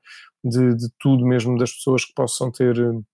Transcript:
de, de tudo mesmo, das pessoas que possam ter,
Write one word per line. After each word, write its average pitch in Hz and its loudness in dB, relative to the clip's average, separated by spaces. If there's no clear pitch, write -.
de, 123 2
de 120 -6
tudo 131 2
mesmo, 123 0
das 123 0
pessoas - -2
que - -20
possam 127 -4
ter, 123 0